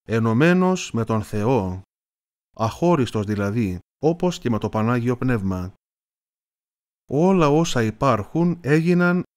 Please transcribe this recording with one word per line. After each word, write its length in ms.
ενωμένος 840
με 140
τον 180
Θεό. 580
Αχώριστος 680
δηλαδή, 540
όπως 380
και 100
με 100
το 100
Πανάγιο 480
Πνεύμα. 560
Όλα 400
όσα 340
υπάρχουν 800
έγιναν 600